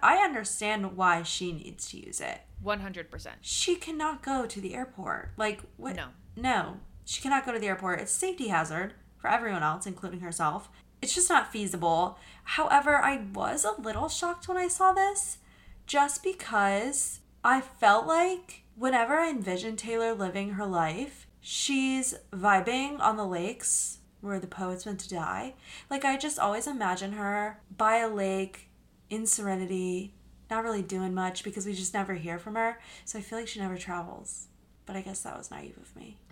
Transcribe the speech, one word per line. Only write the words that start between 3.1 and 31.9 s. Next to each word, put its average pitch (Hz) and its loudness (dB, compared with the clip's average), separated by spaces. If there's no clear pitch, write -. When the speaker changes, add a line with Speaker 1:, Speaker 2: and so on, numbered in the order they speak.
Speaker 1:
She - 0
cannot 311 -4
go 269 0
to 208 -8
the 190 -6
airport. 185 -6
Like, 214 -2
what? 226 -6
Speaker 2:
No. 156 -6
Speaker 1:
No. 240 0
She - -6
cannot 269 2
go 254 -2
to 226 -2
the 208 0
airport. 190 0
It's 202 -4
a - 0
safety 359 -2
hazard 165 0
for - -4
everyone 214 2
else, 156 0
including 180 -8
herself. 170 -2
It's - -2
just 349 4
not 294 4
feasible. 175 2
However, 294 4
I 277 4
was 208 0
a 427 0
little 220 -4
shocked 349 -4
when 370 -2
I 359 0
saw 370 6
this, 392 2
just 277 2
because 214 0
I 262 6
felt 226 6
like 359 2
whenever 247 4
I 330 4
envision 214 -2
Taylor 226 0
living 196 -2
her 202 -2
life, 180 -2
she's 262 0
vibing 226 2
on 220 4
the 214 -2
lakes 180 -2
where 202 -4
the 185 -8
poet's 185 -6
meant 196 -8
to - -12
die. 185 -4
Like, 269 -4
I 269 2
just 294 -4
always 208 0
imagine 196 -2
her 208 -2
by 220 6
a 226 2
lake 190 -2
in 220 -4
serenity, 185 -2
not 226 -2
really 220 -2
doing 185 -4
much 185 -4
because 196 -6
we 208 -4
just 185 -4